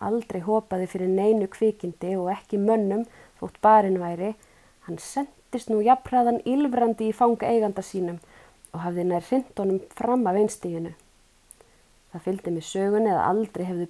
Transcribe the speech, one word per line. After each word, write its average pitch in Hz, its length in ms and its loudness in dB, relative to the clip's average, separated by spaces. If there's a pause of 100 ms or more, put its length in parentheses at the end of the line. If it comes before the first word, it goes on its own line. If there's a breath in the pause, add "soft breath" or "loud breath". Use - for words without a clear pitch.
aldrei 208 400 -4
hopaði 196 480 -2
fyrir 185 180 -2
neinu 202 400 2
kvikindi 190 680 -2
og 180 140 -2
ekki 202 260 -4
mönnum 214 460 2 (340 loud breath)
þótt - 240 -10
barinn 202 380 6
væri, 175 320 -6 (500 soft breath)
hann 165 160 -10
sentist - 720 -8
nú 214 120 2
jafnhraðan 247 600 2
ýlfrandi 240 640 0
í 214 80 -2
fang 240 240 4
eiganda 214 440 0
sínum 175 360 -6 (540 loud breath)
og 170 100 -8
hafði 175 240 -2
nær 175 220 0
hrint 262 280 -2
honum 190 220 0 (160)
fram 240 320 0
af 185 100 2
einstiginu. 170 540 -2 (1200 soft breath)
Það 170 160 -12
fylgdi 185 260 -4
með 160 140 -6
sögunni 202 420 0
að 160 140 2
aldrei 185 420 -2
hefði 175 240 -6